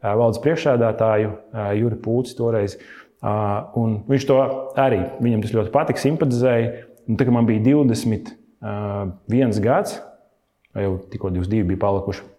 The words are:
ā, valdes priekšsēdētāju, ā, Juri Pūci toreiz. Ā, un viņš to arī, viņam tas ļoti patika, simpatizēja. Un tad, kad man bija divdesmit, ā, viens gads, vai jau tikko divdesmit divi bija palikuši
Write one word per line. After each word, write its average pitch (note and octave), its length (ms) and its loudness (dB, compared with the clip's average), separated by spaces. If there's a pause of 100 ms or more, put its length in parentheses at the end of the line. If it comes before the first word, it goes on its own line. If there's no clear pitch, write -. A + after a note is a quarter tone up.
ā, G#2 120 0
valdes A2+ 220 2
priekšsēdētāju, A2 960 2 (180)
ā, G#2 160 -4 (120)
Juri A#2 160 0
Pūci B2 420 -4
toreiz. A2+ 400 -2 (400)
Ā, - 160 -2 (400)
un A2 320 0
viņš C3+ 200 0
to C3+ 120 4 (380)
arī, B2 260 2 (180)
viņam A#2 220 0
tas G#2+ 100 -6
ļoti A2 220 -2
patika, D#3 240 0
simpatizēja. B2 760 0 (360)
Un A2 80 0
tad, B2+ 100 2
kad A#2+ 80 4
man A#2 120 4
bija A2 140 2
divdesmit, A#2 760 2 (260)
ā, G2+ 480 -6 (160)
viens A#2 320 2
gads, D3 400 0 (760)
vai G2+ 120 -2
jau F#2+ 140 -2 (100)
tikko G2 240 -6
divdesmit F#2 240 -2
divi F#2 160 0
bija G2+ 140 0
palikuši G2 340 -2 (160)